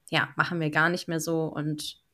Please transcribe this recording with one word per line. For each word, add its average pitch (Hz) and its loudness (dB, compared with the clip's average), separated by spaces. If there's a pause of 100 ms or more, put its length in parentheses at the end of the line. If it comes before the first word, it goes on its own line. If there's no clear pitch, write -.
ja, 151 2
machen 165 0
wir 156 0
gar 156 4
nicht 180 -2
mehr 165 0
so. 160 0
Und 151 -4 (160)